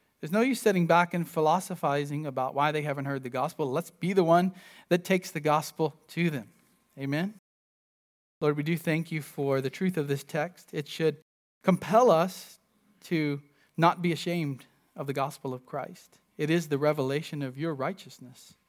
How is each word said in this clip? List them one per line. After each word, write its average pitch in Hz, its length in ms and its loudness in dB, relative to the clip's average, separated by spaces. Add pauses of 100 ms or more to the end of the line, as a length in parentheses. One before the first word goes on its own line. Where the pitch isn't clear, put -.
(200)
There's 156 120 -10
no 214 100 2
use 254 180 0
sitting 185 260 4
back 170 280 4
and 170 140 -2
philosophizing 156 1000 0
about 131 280 -4
why 147 180 2
they 151 100 -2
haven't 143 240 -4
heard 139 180 -4
the 127 60 -10
gospel. 135 420 -4
Let's 160 200 -4
be 180 220 -4
the 185 100 6
one 175 300 6 (360)
that 175 140 4
takes 190 280 0
the 156 80 -8
gospel 151 560 0 (140)
to 170 200 0
them. 123 200 -6 (480)
Amen? 151 380 -4 (1040)
Lord, 147 160 2
we 147 60 -2
do 165 120 0
thank 160 360 -2
you 156 100 -4
for 139 400 -2
the 135 80 -4
truth 185 280 -2
of 143 100 -2
this 139 160 -2
text. 165 500 -8
It 151 140 -8
should 156 300 -2 (460)
compel 196 480 6
us 170 480 0 (460)
to 147 360 -2 (360)
not 170 240 4
be 175 100 0
ashamed 160 540 -4 (300)
of 143 120 -8
the 139 60 -4
gospel 135 400 -6
of 127 120 -12
Christ. - 520 -12 (200)
It 151 120 -2
is 165 180 0
the 147 100 0
revelation 147 640 -2
of 131 160 -8
your 160 160 -6
righteousness. 135 840 -10 (140)